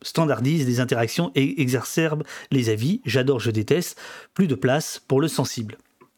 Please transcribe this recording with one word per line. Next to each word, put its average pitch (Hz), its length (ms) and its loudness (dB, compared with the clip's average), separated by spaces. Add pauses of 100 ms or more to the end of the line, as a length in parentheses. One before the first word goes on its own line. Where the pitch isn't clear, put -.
standardisent 139 640 2
les 120 100 2
interactions 127 560 0
et 143 260 2
exacerbent 151 640 0 (300)
les 123 180 2
avis, 123 340 0
j'adore, 127 360 2
je 113 100 -2
déteste, 123 500 0 (340)
plus 196 120 2
de 139 80 0
place 131 460 0
pour 135 200 2
le 160 60 2
sensible. 120 500 -4 (400)